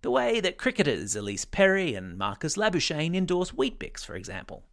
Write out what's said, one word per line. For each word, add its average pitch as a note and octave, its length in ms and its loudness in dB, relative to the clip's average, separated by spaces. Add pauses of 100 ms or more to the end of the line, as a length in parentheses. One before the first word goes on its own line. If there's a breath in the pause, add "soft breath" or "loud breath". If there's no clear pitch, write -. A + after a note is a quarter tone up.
The - 100 -2
way A#3 300 2
that F3+ 160 0
cricketers G#2+ 580 2
Ellyse G2+ 340 -4
Perry F#3+ 460 4
and F#2 220 -8
Marcus G2+ 400 -2
Labuschagne E3+ 580 0
endorse F3+ 380 0
Weet-Bix, - 520 -4
for - 120 -8
example. - 560 -12